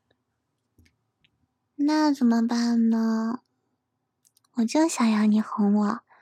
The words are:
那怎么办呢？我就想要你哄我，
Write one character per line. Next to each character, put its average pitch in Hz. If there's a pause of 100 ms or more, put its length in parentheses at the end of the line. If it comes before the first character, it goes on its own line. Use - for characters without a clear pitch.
(1800)
那 302
怎 262
么 233
办 233
呢？ 226 (1080)
我 233
就 302
想 240
要 214
你 214
哄 202
我， 208 (180)